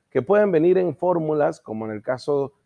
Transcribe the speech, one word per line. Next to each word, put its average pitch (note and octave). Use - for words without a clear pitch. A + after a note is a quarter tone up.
que B2+
pueden G3+
venir F3
en F3+
fórmulas, D#3+
como A2
en A2
el G#2
caso C3+